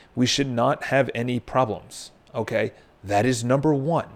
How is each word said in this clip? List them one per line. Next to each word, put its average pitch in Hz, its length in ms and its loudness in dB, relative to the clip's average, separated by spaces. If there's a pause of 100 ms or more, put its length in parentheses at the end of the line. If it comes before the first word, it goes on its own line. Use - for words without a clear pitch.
(160)
we 123 100 2
should 135 240 0
not 123 360 0
have 131 280 2
any 123 260 -4
problems. - 720 -4 (240)
Okay? 110 380 -2 (280)
That 101 240 2
is 120 200 0
number 143 280 4
one. 143 420 -2